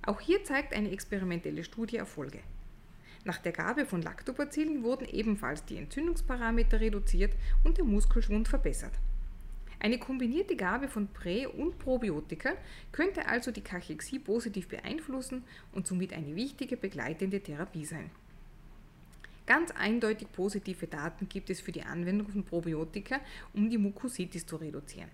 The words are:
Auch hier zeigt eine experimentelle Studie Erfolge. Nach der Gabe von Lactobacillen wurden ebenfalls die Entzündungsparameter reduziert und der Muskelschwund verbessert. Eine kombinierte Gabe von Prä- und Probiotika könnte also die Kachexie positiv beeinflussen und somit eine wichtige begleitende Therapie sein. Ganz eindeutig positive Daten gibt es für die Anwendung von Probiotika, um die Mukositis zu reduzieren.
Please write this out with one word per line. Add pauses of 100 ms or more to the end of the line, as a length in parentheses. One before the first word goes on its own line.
Auch
hier
zeigt
eine
experimentelle
Studie
Erfolge. (840)
Nach
der
Gabe
von
Lactobacillen
wurden
ebenfalls
die
Entzündungsparameter
reduziert (300)
und
der
Muskelschwund
verbessert. (880)
Eine
kombinierte
Gabe
von
Prä-
und
Probiotika (380)
könnte
also
die
Kachexie
positiv
beeinflussen (280)
und
somit
eine
wichtige
begleitende
Therapie
sein. (1400)
Ganz
eindeutig
positive
Daten
gibt
es
für
die
Anwendung
von
Probiotika, (320)
um
die
Mukositis
zu
reduzieren.